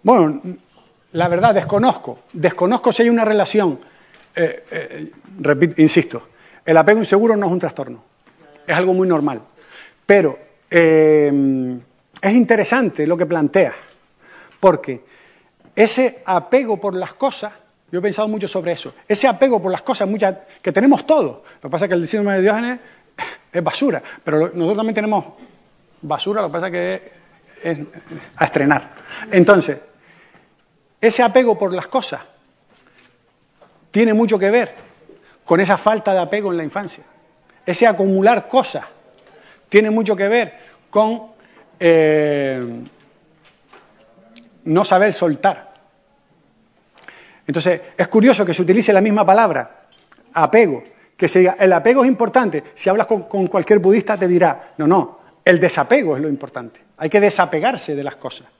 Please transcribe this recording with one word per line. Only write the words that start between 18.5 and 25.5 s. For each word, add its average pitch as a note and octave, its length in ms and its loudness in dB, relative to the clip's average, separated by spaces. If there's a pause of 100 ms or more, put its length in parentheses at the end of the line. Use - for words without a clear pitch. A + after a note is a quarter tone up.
eso, - 200 -12 (140)
ese G#3 200 0
apego A#3 340 2
por F#3 100 -4
las F3+ 100 -6
cosas G#3+ 280 -4
muchas, G3 260 -2 (260)
que E3+ 120 -4
tenemos B3+ 340 2
todos. D#3 300 0 (260)
Lo C3+ 60 -14
que - 0 -
pasa E3 160 -4
es F3+ 40 -6
que F#3 60 0
el E3+ 120 -2
síndrome G3+ 280 -2
de F#3+ 60 0
Diógenes A#3 380 -2 (720)
es F3 120 -4
basura, E3+ 400 -4 (200)
pero D3+ 140 -2
lo, D#3+ 120 2
nosotros F3 280 -2
también A3 180 -4
tenemos G#3 300 -2 (760)